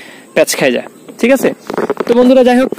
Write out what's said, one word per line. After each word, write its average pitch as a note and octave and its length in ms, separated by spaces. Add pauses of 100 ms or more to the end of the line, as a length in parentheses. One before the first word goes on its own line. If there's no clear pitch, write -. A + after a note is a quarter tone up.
(340)
প্যাচ C#3+ 220
খেয়ে C3+ 220
যায়। A#2 100 (320)
ঠিক A#3 120
আছে, C4 180 (560)
তো C4 120
বন্ধুরা, B3+ 260
যাই B3 160
হোক, C4 200